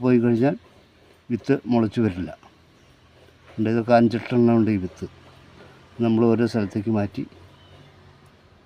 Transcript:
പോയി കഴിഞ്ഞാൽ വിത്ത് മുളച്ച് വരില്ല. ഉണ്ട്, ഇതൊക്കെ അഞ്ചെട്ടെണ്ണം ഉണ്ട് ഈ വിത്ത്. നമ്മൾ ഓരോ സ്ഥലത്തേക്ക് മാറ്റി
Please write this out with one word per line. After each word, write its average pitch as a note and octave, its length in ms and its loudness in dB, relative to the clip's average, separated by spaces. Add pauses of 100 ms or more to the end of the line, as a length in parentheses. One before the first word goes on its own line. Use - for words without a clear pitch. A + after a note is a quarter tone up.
പോയി B2+ 180 4
കഴിഞ്ഞാൽ A#2+ 340 0 (760)
വിത്ത് A#2+ 240 -2 (160)
മുളച്ച് A2+ 340 0
വരില്ല. F2+ 240 -6 (1300)
ഉണ്ട്, G#2+ 180 -4
ഇതൊക്കെ A#2 240 0
അഞ്ചെട്ടെണ്ണം A#2 640 2
ഉണ്ട് G#2+ 160 2
ഈ - 100 -2
വിത്ത്. - 200 -12 (1000)
നമ്മൾ A2+ 180 2 (100)
ഓരോ A2+ 200 2
സ്ഥലത്തേക്ക് G#2+ 460 -4
മാറ്റി G2+ 260 -6 (1400)